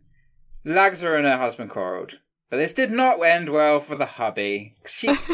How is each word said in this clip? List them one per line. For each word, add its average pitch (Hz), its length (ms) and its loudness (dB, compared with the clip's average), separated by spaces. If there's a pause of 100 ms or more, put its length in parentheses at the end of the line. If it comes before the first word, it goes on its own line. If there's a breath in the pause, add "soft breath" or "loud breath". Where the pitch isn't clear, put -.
(640)
Lagertha 175 520 2
and 147 100 2
her 131 120 4
husband 120 320 -4
quarrelled. 92 500 -8 (280)
But 127 100 -4
this 160 160 -2
did 254 180 0
not 247 320 2
end 170 260 4
well 151 300 4
for 143 160 -10
the 139 100 -2
hubby. 104 720 -4 (100)
She, - 260 0 (220)